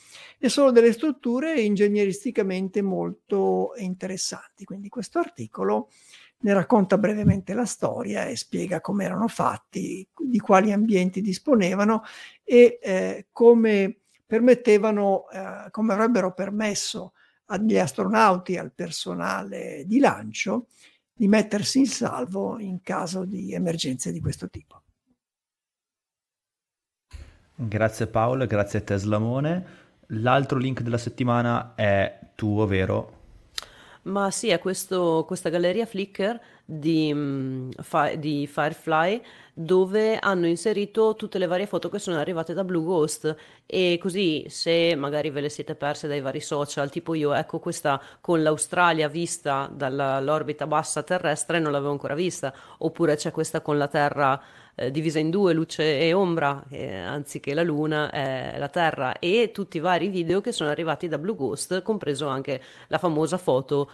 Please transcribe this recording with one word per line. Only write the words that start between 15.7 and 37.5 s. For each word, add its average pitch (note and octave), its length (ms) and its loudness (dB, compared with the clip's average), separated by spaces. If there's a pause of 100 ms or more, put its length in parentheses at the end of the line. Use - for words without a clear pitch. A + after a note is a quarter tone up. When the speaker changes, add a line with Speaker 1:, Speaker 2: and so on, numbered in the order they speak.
Speaker 1:
avrebbero G3+ 400 2
permesso G3+ 800 -4 (320)
agli G#3 320 2
astronauti, F#3+ 800 2
al D#3+ 160 -8
personale F3 1120 -8
di A3 140 4
lancio, F#3 680 0 (540)
di G3+ 80 2
mettersi G#3 520 2
in C4+ 80 4
salvo G#3 720 -4
in F#3 240 -8
caso F3+ 420 -6
di F#3+ 260 -8
emergenze E3+ 600 -4
di E3+ 80 -6
questo D#3 300 -6
tipo. - 340 -20 (2750)
Speaker 2:
Grazie A2 500 -2
Paolo A#2+ 380 0
e A#2 40 -2
grazie G#2 300 0
a G2+ 60 -2
Teslamone. A#2 840 -2 (440)
L'altro B2+ 500 2
link B2 220 -2
della A#2+ 180 -2
settimana A#2+ 760 -2
è G2+ 460 2 (160)
tuo, G#2+ 320 0
vero? G2 480 0 (880)
Speaker 3:
Ma G3 260 -2
sì, A3 200 -4
è E3+ 100 2
questo, F3 680 0
questa F3 240 -6
galleria F3+ 380 0
Flickr G3+ 520 -4 (240)
di, D#3 500 0
mm, C3 580 -4 (100)